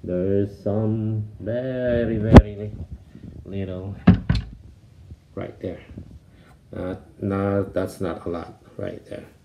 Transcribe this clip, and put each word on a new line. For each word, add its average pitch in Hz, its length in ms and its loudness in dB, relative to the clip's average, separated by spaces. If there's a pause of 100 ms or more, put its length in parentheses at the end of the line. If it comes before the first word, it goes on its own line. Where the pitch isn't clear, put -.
There's 98 600 0
some 110 600 0 (140)
very, 120 760 0
very 107 540 6 (720)
little 95 520 -8 (1400)
right - 260 -10
there. 87 200 -6 (960)
Uh, 92 200 -6 (260)
no, 98 420 0
that's 92 380 -4
not 80 260 -4
a - 20 -4
lot 85 320 -8 (160)
right - 300 -10
there. - 180 -12 (200)